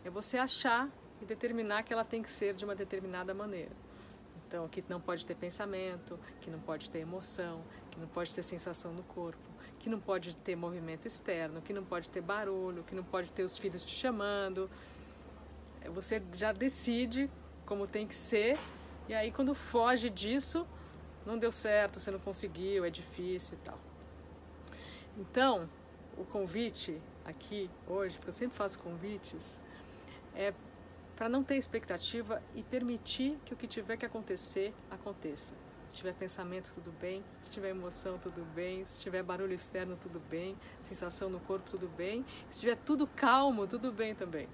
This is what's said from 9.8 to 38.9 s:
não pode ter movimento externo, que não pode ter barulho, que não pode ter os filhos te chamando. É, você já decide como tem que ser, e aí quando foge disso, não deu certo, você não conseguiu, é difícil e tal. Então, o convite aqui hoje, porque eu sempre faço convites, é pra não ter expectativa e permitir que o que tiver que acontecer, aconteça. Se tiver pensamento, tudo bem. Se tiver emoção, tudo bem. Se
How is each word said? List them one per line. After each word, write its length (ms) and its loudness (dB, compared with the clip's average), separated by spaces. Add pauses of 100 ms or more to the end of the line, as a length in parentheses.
não 100 2
pode 380 0
ter 180 -2
movimento 500 -4
externo, 560 -2
que 120 -4
não 100 -2
pode 260 -2
ter 120 -2
barulho, 600 0
que 120 -8
não 80 -2
pode 280 0
ter 120 0
os 140 0
filhos 260 -2
te 100 -6
chamando. 760 2 (1120)
É, 80 -8
você 340 0 (100)
já 200 4
decide 760 4 (360)
como 200 2
tem 220 0
que 80 -6
ser, 420 6 (520)
e 40 0
aí 180 4
quando 220 6
foge 560 8
disso, 560 2 (600)
não 120 0
deu 140 6
certo, 480 6
você 100 -2
não 100 0
conseguiu, 680 2
é 40 4
difícil 680 -4
e 80 -12
tal. 120 -8 (1400)
Então, 520 6 (480)
o 80 -4
convite 760 0 (240)
aqui 460 -6 (180)
hoje, 280 0
porque 140 -8
eu 40 -6
sempre 240 -2
faço 220 0
convites, 840 -6 (720)
é 200 2 (640)
pra 140 2
não 140 6
ter 120 4
expectativa 840 0 (140)
e 80 -4
permitir 840 2
que 80 -6
o 40 -6
que 100 -6
tiver 300 -2
que 80 -2
acontecer, 680 0 (160)
aconteça. 640 -6 (340)
Se 60 -14
tiver 180 -2
pensamento, 600 -4
tudo 180 -8
bem. 320 -4 (180)
Se 80 -14
tiver 200 -2
emoção, 480 -2
tudo 260 -4 (100)
bem. 320 -2
Se 140 -12